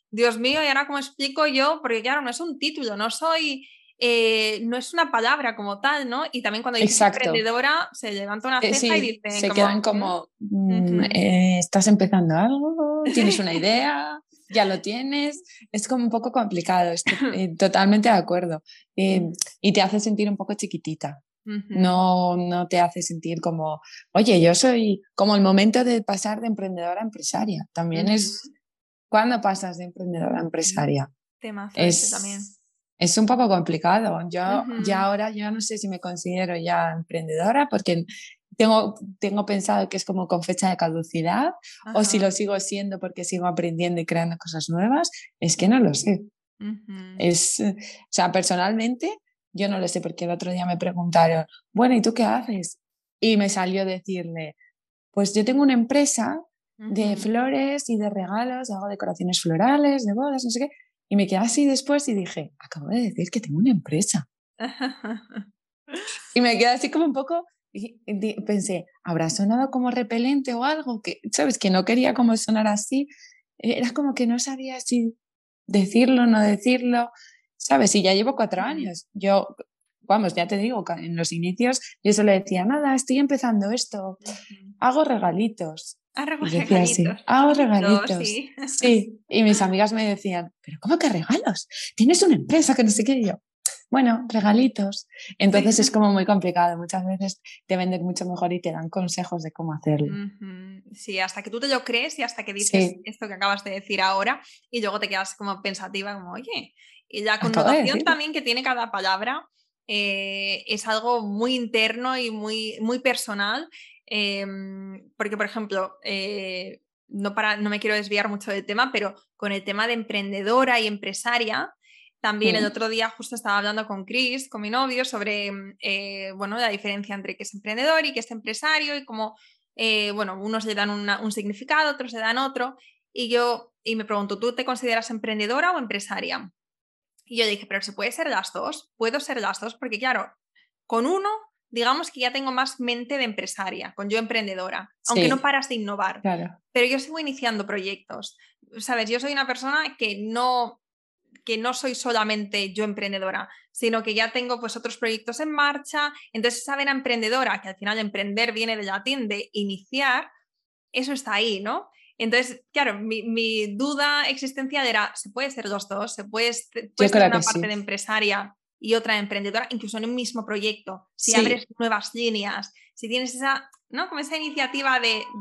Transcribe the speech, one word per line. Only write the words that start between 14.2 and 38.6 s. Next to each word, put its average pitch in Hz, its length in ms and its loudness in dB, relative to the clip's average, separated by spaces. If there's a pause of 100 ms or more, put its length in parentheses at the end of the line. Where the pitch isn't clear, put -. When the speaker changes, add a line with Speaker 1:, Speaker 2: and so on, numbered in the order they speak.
Speaker 2:
¿Ya 202 160 4
lo 190 160 -2
tienes?". 277 640 -4 (280)
Es 208 160 -4
como 254 160 0
un 233 60 4
poco 233 220 -2
complicado, 185 600 2
estoy, 175 260 0
Speaker 1:
<laughs> 254 160 0
Speaker 2:
eh, 185 240 -2
totalmente 196 520 4
de 220 60 8
acuerdo. 175 480 0 (320)
Eh, 190 260 2
Speaker 1:
Ujú. 170 120 -4 (280)
Speaker 2:
y 196 120 4
te 202 80 4
hace 196 180 2
sentir 208 300 0
un 196 80 -2
poco 196 180 -6
chiquitita. 156 640 -8 (260)
Speaker 1:
Ujú. 208 340 -8
Speaker 2:
No, 180 580 4
no 175 300 0
te 180 120 2
hace 175 220 2
sentir 165 400 -6
como, 156 400 -4 (320)
oye, 208 280 6
yo 170 140 8
soy 226 460 2 (140)
como 208 200 4
el 202 60 6
momento 196 420 6
de 240 200 2
pasar 208 380 -4
de 233 60 -6
emprendedora 185 540 -4
a - 20 -4
empresaria. 214 680 -4
También 170 360 0
es 208 360 0
Speaker 1:
Ujú. - 100 -20 (540)
Speaker 2:
cuando 233 320 4
pasas 190 360 -2
de 180 80 -10
emprendedora 175 540 -4
a 165 40 -4
empresaria. 160 640 0 (300)
Speaker 1:
Temazo 208 400 -10
ese 170 80 4
Speaker 2:
Es, 170 240 2
Speaker 1:
también. 202 300 -6 (580)
Speaker 2:
es 175 180 2
un 220 80 6
poco 247 220 4
complicado. 175 720 2 (100)
Yo 180 340 -2
Speaker 1:
Ujú. 233 220 -4
Speaker 2:
ya 190 180 2
ahora, 202 280 0
yo 208 200 -6
no 220 100 -4
sé 214 160 -6
si 208 120 -6
me 185 100 -6
considero 180 580 -4
ya 170 360 0
emprendedora 165 760 0
porque 180 360 0 (520)
tengo, 214 380 4 (240)